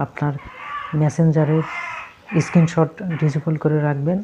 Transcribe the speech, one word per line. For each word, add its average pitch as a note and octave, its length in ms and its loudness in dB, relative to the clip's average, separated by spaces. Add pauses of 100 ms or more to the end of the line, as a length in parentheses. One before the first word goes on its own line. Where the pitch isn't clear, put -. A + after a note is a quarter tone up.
আপনার D3 280 -4 (600)
মেসেঞ্জারের D#3 720 2 (760)
স্ক্রিনশট E3 640 2
ডিসেবল D#3 520 -2
করে D3+ 260 2
রাখবেন। D3+ 420 0